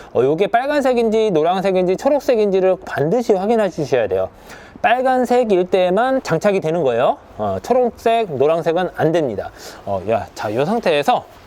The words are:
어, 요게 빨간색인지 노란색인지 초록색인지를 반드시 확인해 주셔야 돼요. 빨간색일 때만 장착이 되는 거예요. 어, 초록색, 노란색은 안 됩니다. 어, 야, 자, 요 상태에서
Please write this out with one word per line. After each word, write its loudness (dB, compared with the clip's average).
어, 2
요게 2
빨간색인지 0
노란색인지 0
초록색인지를 2
반드시 0
확인해 0
주셔야 -2
돼요. -2
빨간색일 2
때만 0
장착이 0
되는 -2
거예요. 2
어, -4
초록색, 0
노란색은 0
안 0
됩니다. -2
어, -4
야, -2
자, -6
요 0
상태에서 0